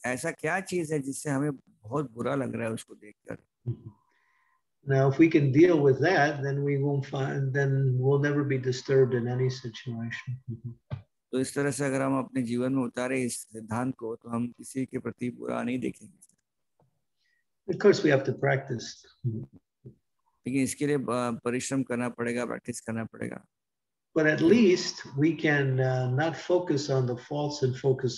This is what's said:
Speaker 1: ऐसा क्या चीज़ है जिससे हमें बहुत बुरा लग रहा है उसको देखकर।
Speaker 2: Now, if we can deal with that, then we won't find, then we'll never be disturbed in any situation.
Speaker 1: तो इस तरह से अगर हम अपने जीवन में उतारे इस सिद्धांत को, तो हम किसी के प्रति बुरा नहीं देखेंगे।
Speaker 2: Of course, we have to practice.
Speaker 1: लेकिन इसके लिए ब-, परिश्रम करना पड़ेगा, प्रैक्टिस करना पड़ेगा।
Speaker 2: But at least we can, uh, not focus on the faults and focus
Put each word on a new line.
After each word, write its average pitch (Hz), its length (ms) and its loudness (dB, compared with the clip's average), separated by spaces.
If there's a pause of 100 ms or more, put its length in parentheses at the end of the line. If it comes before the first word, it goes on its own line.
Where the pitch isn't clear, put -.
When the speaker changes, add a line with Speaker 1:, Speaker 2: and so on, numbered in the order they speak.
Speaker 1:
ऐसा 127 240 -4
क्या 165 300 -4
चीज़ 175 320 -4
है 151 100 0
जिससे 139 280 -6
हमें 143 220 0
बहुत 127 640 -8
बुरा 120 200 -4
लग 120 220 -2
रहा 113 120 -4
है 113 60 -4
उसको - 200 -12
देखकर। 107 420 -16 (1500)
Speaker 2:
Now, 135 240 4
if 135 100 0
we 160 100 8
can 143 240 4
deal 160 280 8
with 131 200 6
that, 151 420 2
then 139 220 -2
we 143 120 0
won't 139 300 0
find, 139 480 -2
then 135 440 2
we'll 139 200 4
never 147 260 2
be 135 140 0
disturbed 127 560 2
in 117 140 0
any 127 200 0
situation. 117 880 -8 (960)
Speaker 1:
तो 127 80 -2
इस 131 140 -4
तरह 143 160 -2
से 131 140 -4
अगर 135 180 0
हम 135 160 0
अपने 127 240 -4
जीवन 120 320 -2
में 135 80 0
उतारे 127 400 -4
इस 120 180 -4
सिद्धांत 110 560 -6
को, 113 200 -8
तो - 120 -16
हम 117 200 -4
किसी 123 380 -8
के 127 120 -8
प्रति 120 320 -8
बुरा 120 320 -6
नहीं 123 160 -4
देखेंगे। - 540 -10 (1400)
Speaker 2:
Of - 60 -4
course, 202 240 6
we 156 100 4
have 135 120 4
to 127 100 0
practice. 135 500 -2 (1600)
Speaker 1:
लेकिन 135 160 0
इसके 143 240 -2
लिए 143 100 2
ब-, 120 480 -2
परिश्रम 131 380 -2
करना 123 260 -2
पड़ेगा, 120 380 -4
प्रैक्टिस 120 340 -8
करना 113 240 -6
पड़ेगा। - 400 -10 (720)
Speaker 2:
But 156 120 4
at 147 120 0
least 185 500 6 (260)
we 160 140 4
can, 147 340 2
uh, 131 540 0
not 160 140 0
focus 175 560 0
on 131 160 2
the 120 100 -2
faults 147 480 -4
and 127 80 2
focus 131 460 0